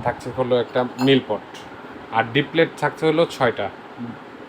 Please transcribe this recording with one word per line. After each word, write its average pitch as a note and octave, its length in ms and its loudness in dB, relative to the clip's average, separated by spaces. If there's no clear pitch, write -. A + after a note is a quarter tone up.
থাকছে B2 320 -4
হলো B2+ 180 2
একটা - 160 0
মিল C3 280 8
পট, G#2 160 -4
আর A2+ 200 4
ডিপ C#3 200 2
প্লেট E3 180 4
থাকছে D3 260 0
হলো D#3+ 200 4
ছয়টা A2 400 0